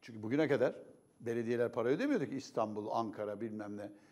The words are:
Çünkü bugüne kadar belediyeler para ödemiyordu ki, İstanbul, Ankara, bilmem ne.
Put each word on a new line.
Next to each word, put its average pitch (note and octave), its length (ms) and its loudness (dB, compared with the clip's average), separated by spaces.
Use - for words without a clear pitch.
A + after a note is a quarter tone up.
Çünkü A2+ 220 -12
bugüne C3+ 260 2
kadar C3 260 4
belediyeler A#2 520 0
para A#2 160 2
ödemiyordu G3 380 2
ki, G#2 100 -4
İstanbul, G#2+ 540 -2
Ankara, G#2 500 -2
bilmem G#2+ 360 -6
ne. G2+ 140 -8